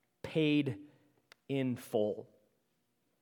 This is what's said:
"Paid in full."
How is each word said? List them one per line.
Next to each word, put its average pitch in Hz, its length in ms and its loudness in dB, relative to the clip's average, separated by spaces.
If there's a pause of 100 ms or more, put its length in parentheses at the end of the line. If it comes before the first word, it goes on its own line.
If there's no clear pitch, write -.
(220)
"Paid 147 560 2 (720)
in 131 280 0
full." 107 520 -2 (920)